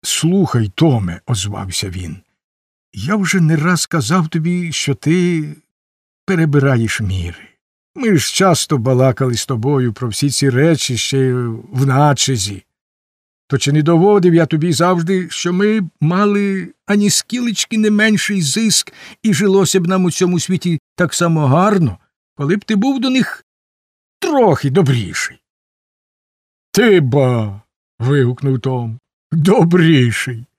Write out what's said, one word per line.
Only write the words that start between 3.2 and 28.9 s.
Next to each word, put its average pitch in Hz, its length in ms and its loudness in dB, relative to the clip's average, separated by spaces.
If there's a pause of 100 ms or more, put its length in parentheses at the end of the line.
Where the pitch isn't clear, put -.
не 160 140 2
раз 160 300 0
казав 160 420 -2
тобі, 170 440 -4
що - 240 -4
ти 170 520 -2 (800)
перебираєш 139 760 2
міри. 90 460 -6 (480)
Ми 220 220 2
ж - 160 -2
часто 165 440 0
балакали 127 600 0
з - 80 -6
тобою 127 480 -2
про 123 140 -8
всі 139 220 -2
ці 135 200 0
речі 135 480 0
ще 131 360 -2 (380)
в 131 140 0
начезі. 135 760 0 (840)
То 139 100 -2
чи 143 140 -2
не 151 100 2
доводив 175 520 4
я 165 120 4
тобі 160 280 -2
завжди, 175 560 0
що - 240 -6
ми 214 280 0 (200)
мали 196 720 0 (120)
ані 202 240 2
скілечки 240 680 -4
не 214 140 2
менший 208 500 0
зиск, 196 520 -2 (300)
і 214 100 2
жилося 190 460 2
б 170 80 -2
нам 185 180 0
у 170 60 0
цьому 180 280 0
світі 175 400 -4 (160)
так 175 180 -2
само 160 340 0
гарно, 170 500 2 (380)
коли 147 220 -2
б 202 60 -8
ти 220 120 -2
був 262 240 0
до 262 100 -2
них - 360 -2 (760)
трохи 233 500 0
добріший?» 127 720 -2 (1300)
«Ти 202 280 4
ба!» 117 600 0 (380)
вигукнув 131 600 0
Том. 120 400 -6 (320)